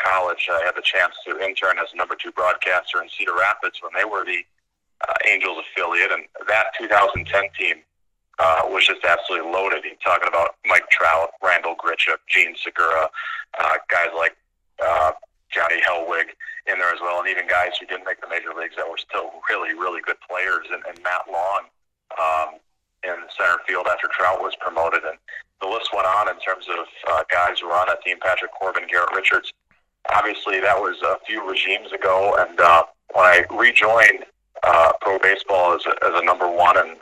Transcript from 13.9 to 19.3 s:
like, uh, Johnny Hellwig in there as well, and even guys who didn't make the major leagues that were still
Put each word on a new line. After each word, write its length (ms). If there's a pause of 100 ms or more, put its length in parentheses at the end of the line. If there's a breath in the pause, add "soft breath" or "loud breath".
like, 200 (500)
uh, 260 (380)
Johnny 320
Hellwig 540 (320 loud breath)
in 100
there 160
as 80
well, 180
and 80
even 200
guys 320
who 80
didn't 180
make 160
the 60
major 280
leagues 220
that 100
were 120
still 320 (180)